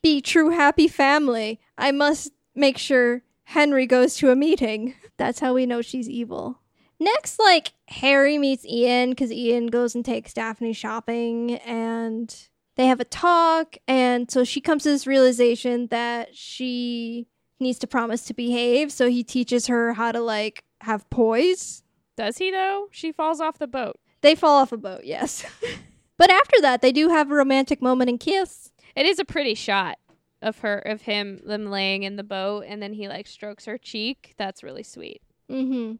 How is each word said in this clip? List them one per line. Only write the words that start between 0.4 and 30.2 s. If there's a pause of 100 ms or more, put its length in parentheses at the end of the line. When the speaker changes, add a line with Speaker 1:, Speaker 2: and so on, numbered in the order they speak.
Speaker 1:
happy
family. (180)
I
must (240)
make
sure (220)
Henry
goes
to
a
meeting." (100)
<laughs>
That's
how
we
know
she's
evil. (400)
Next,
like, (160)
Harry
meets
Ian
'cause
Ian
goes
and
takes
Daphne
shopping, (100)
and (400)
they
have
a
talk, (100)
and
so
she
comes
to
this
realization
that
she (320)
needs
to
promise
to
behave,
so
he
teaches
her
how
to,
like, (180)
have
poise. (340)
Speaker 2:
Does
he,
though?
She
falls
off
the
boat. (220)
Speaker 1:
They
fall
off
a
boat,
yes. (160)
<laughs> (420)
But
after
that,
they
do
have
a
romantic
moment
and
kiss. (240)
Speaker 2:
It
is
a
pretty
shot (420)